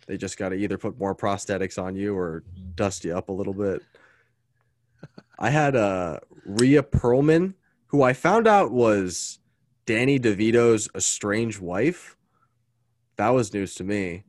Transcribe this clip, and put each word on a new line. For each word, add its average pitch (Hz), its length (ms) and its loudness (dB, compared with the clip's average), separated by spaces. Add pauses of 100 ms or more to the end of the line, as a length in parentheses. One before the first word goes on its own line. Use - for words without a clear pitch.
They 101 100 -8
just 95 220 -10
gotta 95 160 -4
either 98 240 -4
put 104 200 -8
more 98 160 -2
prosthetics 95 680 -4
on 92 120 -8
you 101 220 -4
or 82 260 -6 (320)
dust 98 300 -4
you 82 100 -4
up 92 140 -6
a 98 40 -8
little 98 200 -6
bit. 98 300 -4 (1600)
I 110 120 -2
had, 143 260 2
uh, 95 440 0 (240)
Rhea 131 380 4
Perlman, 156 720 2 (340)
who 143 140 2
I 127 120 6
found 214 340 2
out 196 240 4
was 107 680 0 (480)
Danny 131 320 2
DeVito's 113 760 2
estranged 104 680 -4
wife. 98 560 -4 (1000)
That 104 140 2
was 123 240 0
news 98 220 -6
to 92 80 -10
me. 98 440 -6